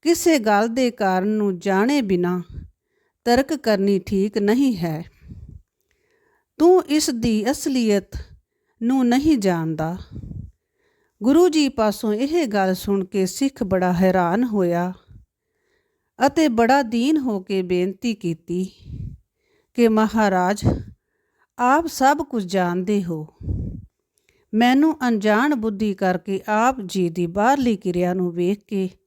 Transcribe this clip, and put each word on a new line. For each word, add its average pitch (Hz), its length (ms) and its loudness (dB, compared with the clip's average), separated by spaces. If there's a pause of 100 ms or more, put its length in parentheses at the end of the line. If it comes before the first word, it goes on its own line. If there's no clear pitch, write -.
"ਕਿਸੇ 330 380 2
ਗੱਲ 214 280 2
ਦੇ 240 240 0
ਕਾਰਨ 190 360 0
ਨੂੰ 202 320 -2
ਜਾਣੇ 214 420 2
ਬਿਨਾਂ 180 400 0 (840)
ਤਰਕ 262 280 2
ਕਰਨੀ 202 460 0
ਠੀਕ 202 380 -2
ਨਹੀਂ 220 400 2
ਹੈ। 165 340 -6 (1500)
ਤੂੰ 349 280 6
ਇਸ 302 240 0
ਦੀ 226 420 0
ਅਸਲੀਅਤ 233 640 -2 (680)
ਨੂੰ 247 240 2
ਨਹੀਂ 277 300 2
ਜਾਣਦਾ।" 165 600 -2 (1300)
ਗੁਰੂ 320 260 4
ਜੀ 294 200 2
ਪਾਸੋਂ 214 440 -2
ਇਹ 277 340 0
ਗੱਲ 190 260 0
ਸੁਣ 196 320 -2
ਕੇ 190 200 -2
ਸਿੱਖ 269 380 -4
ਬੜਾ 185 300 0
ਹੈਰਾਨ 185 500 2
ਹੋਇਆ 180 500 -2 (1300)
ਅਤੇ 302 220 2
ਬੜਾ 233 340 4
ਦੀਨ 240 360 0
ਹੋ 247 220 -2
ਕੇ 190 220 -4
ਬੇਨਤੀ 185 520 -2
ਕੀਤੀ 180 580 -6 (1040)
ਕਿ 233 140 4
"ਮਹਾਰਾਜ, 208 760 2 (1000)
ਆਪ 277 280 2
ਸਭ 277 300 2
ਕੁਝ 254 280 -4
ਜਾਣਦੇ 185 580 0
ਹੋ, 156 240 -6 (1300)
ਮੈਨੂੰ 262 540 2
ਅਣਜਾਣ 220 480 2
ਬੁੱਧੀ 214 380 -4
ਕਰਕੇ 185 540 -2
ਆਪ 226 340 0
ਜੀ 180 280 -2
ਦੀ 175 180 -4
ਬਾਹਰਲੀ 226 500 0
ਕਿਰਿਆ 180 360 -2
ਨੂੰ 180 180 -2
ਵੇਖ 180 280 -2
ਕੇ 190 300 -6 (180)